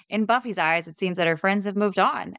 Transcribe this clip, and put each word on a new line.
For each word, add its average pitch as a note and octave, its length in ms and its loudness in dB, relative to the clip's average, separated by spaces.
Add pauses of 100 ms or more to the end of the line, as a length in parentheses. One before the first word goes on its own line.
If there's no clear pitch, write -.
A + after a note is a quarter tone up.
In G#3+ 160 -2
Buffy's A3+ 340 0
eyes, E3+ 280 0
it D#3+ 100 -16
seems F3+ 200 -2
that F3 100 2
her E3 100 2
friends G3 280 0
have G3+ 100 -4
moved G3+ 220 0
on, A3 420 0